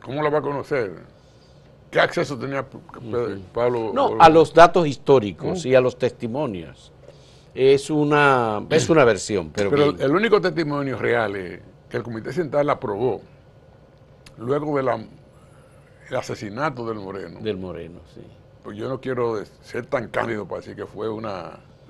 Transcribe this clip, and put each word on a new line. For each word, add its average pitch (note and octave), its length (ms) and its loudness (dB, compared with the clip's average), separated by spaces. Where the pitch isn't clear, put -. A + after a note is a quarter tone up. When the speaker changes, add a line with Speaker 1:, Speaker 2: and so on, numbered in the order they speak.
Speaker 1:
¿Cómo C#3 180 -6
la D3+ 80 0
va D3+ 100 0
a - 20 0
conocer? A#2 760 -6
¿Qué D#3+ 100 4
acceso D3+ 360 0
tenía C3+ 300 -6
P-, - 100 -20
P-, - 300 -18
Speaker 2:
Ujú. G#2+ 340 -4
Speaker 1:
Pablo A#2 400 0
Speaker 2:
No, C4+ 160 0
Speaker 1:
Borbón? A2+ 120 0
Speaker 2:
a E3 80 12
los D#3+ 240 6
datos E3+ 340 8
históricos B2 720 0
Speaker 1:
Ujú. B2 100 -8
Speaker 2:
y C3 60 6
a B2+ 60 8
los B2+ 160 -2
testimonios. A2+ 920 -6
Es C3+ 340 4
una, C#3+ 800 4
es D3 200 2
una D#3 160 6
versión, F#2+ 480 0
pero G2+ 160 -2
Speaker 1:
Pero C#3+ 240 2
Speaker 2:
bien. - 80 -12
Speaker 1:
el C3+ 140 2
único G#3 260 2
testimonio D3 560 -4
real A2+ 400 0
es F2+ 220 -10
que A#2+ 80 -8
el A2+ 60 -6
Comité A2+ 300 -10
Central C#3+ 360 -2
aprobó A2 520 -4
luego D3 400 -4
de C3 60 -2
la, A#2+ 120 0
el C3 60 -6
asesinato A#2+ 720 -8
del A2 120 -8
Moreno. F#2+ 400 -12
Speaker 2:
Del G#2+ 180 -6
Moreno, E2+ 420 -12
sí. - 80 -20
Speaker 1:
Pues G#2+ 140 -14
yo A2+ 120 -8
no C3 100 -8
quiero A#2+ 380 -4
de-, F#2+ 80 -8
ser - 240 -10
tan A#2+ 240 -4
cándido A2 360 -4
para F2+ 160 -10
decir G#2 140 -18
que G2+ 100 -10
fue G#2+ 240 -8
una, G2 480 -10